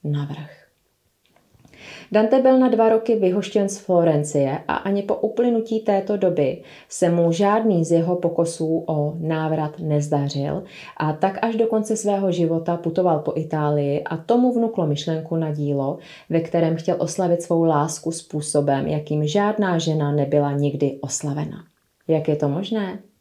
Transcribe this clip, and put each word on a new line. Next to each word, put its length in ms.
navrch. 560
Dante 300
byl 160
na 100
dva 200
roky 280
vyhoštěn 520
z 100
Florencie 800
a 60
ani 280
po 120
uplynutí 680
této 360
doby 460
se 220
mu 220
žádný 520
z 80
jeho 240
pokusů 720
o 300
návrat 600
nezdařil, 880
a 160
tak 300
až 140
do 100
konce 300
svého 360
života 440
putoval 420
po 180
Itálii 680
a 120
tomu 360
vnuklo 340
myšlenku 500
na 160
dílo, 460
ve 100
kterém 360
chtěl 220
oslavit 440
svou 220
lásku 480
způsobem, 720
jakým 400
žádná 520
žena 340
nebyla 400
nikdy 480
oslavena. 640
Jak 200
je 80
to 120
možné? 500